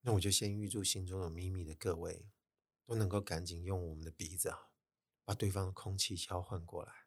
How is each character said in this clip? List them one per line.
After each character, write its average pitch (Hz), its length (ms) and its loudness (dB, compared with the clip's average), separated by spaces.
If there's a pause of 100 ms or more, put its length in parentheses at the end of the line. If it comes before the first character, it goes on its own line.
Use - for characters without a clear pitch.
那 117 120 4
我 98 60 8
就 98 100 4
先 101 260 4
预 104 140 -2
祝 101 140 -2
心 95 220 2
中 92 160 -2
有 85 80 -2
秘 90 200 -2
密 92 140 -2
的 78 100 -6
各 87 220 0
位 85 340 -6 (560)
都 117 100 -4
能 107 140 6
够 101 100 4
赶 90 240 -2
紧 87 200 -6
用 90 260 0
我 78 60 -6
们 80 100 -8
的 80 60 -8
鼻 78 260 -8
子 - 120 0
啊， - 200 -10 (560)
把 98 80 0
对 101 160 2
方 95 160 2
的 92 60 -2
空 95 260 -4
气 95 180 2
交 90 240 -2
换 87 240 -4
过 85 200 -6
来。 - 100 -12 (140)